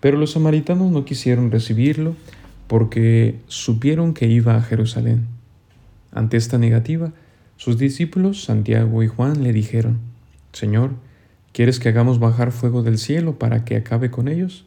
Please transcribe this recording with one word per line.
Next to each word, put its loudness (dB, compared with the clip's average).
Pero 4
los 0
samaritanos 2
no 0
quisieron 0
recibirlo 0
porque 2
supieron 0
que 0
iba 4
a 2
Jerusalén. 0
Ante 0
esta -2
negativa, 0
sus -2
discípulos, -2
Santiago 0
y 2
Juan, -2
le 0
dijeron, 0
"Señor, 0
¿quieres 2
que 0
hagamos 2
bajar 0
fuego -2
del 0
cielo -2
para -2
que -4
acabe -2
con -2
ellos?". -4